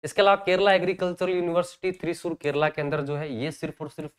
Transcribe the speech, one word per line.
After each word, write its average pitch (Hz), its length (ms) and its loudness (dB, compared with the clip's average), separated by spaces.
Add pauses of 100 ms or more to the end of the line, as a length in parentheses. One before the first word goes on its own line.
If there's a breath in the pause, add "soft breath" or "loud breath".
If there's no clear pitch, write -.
इसके 156 180 0
अलावा 196 240 6
केरला 190 280 4
एग्रीकल्चरल 180 560 0
यूनिवर्सिटी 175 600 -2
थ्रिसुर 170 420 -6
केरला 147 360 0
के 151 120 -6
अंदर 147 200 -2
जो 143 140 -4
है, 147 180 -6
ये 127 180 -6
सिर्फ 156 300 -10
और 156 80 -10
सिर्फ 151 300 -12